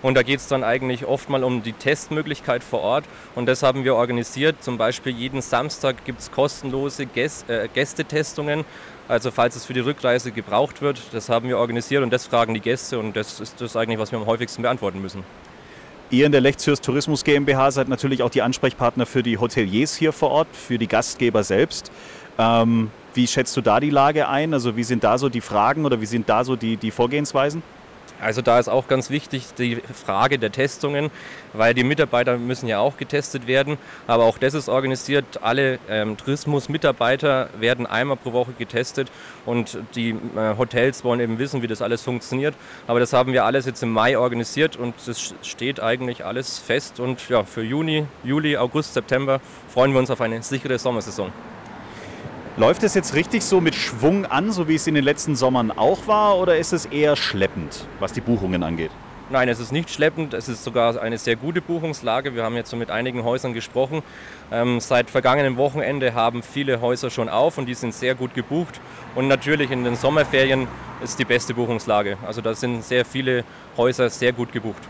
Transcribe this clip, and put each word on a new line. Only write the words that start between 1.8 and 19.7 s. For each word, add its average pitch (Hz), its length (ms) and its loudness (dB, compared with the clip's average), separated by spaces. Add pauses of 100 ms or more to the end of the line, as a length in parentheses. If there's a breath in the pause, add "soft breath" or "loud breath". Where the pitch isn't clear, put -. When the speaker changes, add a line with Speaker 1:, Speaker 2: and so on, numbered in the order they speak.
Speaker 1:
vor 107 180 -4
Ort. 123 240 0 (280 loud breath)
Und 123 140 -2
das 127 160 2
haben 131 220 2
wir 131 100 4
organisiert. 120 680 0
Zum 123 140 -4
Beispiel 120 360 0
jeden 127 280 -6
Samstag 131 640 -2
gibt's - 260 -10
kostenlose 135 760 -2
Gäs-, 131 400 -4
äh, 113 260 -2
Gästetestungen. 151 920 -2 (420 loud breath)
Also 117 240 0
falls 120 240 2
es 123 100 -12
für - 80 -10
die 123 60 0
Rückreise 123 520 0
gebraucht 110 520 -2
wird, 139 180 0 (100)
das 113 160 -8
haben 117 200 2
wir 123 100 0
organisiert 120 460 2
und 117 100 0
das 127 140 -2
fragen 117 260 2
die 113 80 -2
Gäste 123 380 -2
und 107 160 -4
das - 240 -6
ist - 220 -12
das 120 140 -8
eigentlich, 113 220 0
was 107 140 -4
wir 120 80 -4
am 107 80 -4
häufigsten 113 340 0
beantworten 107 400 -2
müssen. 95 220 -10 (880 loud breath)
Speaker 2:
Ihr 135 160 6
in 147 40 4
der 139 100 6
Lech 135 160 4
Zürs 147 240 2
Tourismus 139 420 -2
G 151 100 4
M 143 120 4
B 135 100 4
H 135 160 4
seid 135 160 0
natürlich 131 340 0
auch 120 80 2
die 123 140 2
Ansprechpartner 123 640 0
für 127 160 0
die 113 160 0
Hoteliers 113 560 0